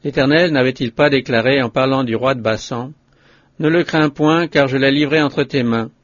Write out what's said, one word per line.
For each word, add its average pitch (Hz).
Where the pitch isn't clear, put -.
L'Éternel 147
n'avait-il 127
pas 147
déclaré 131
en 120
parlant 135
du 113
roi 127
de 120
Basan, « 117
Ne 156
le 165
crains 156
point, 156
car 143
je 131
l'ai 135
livré 147
entre 143
tes 135
mains 113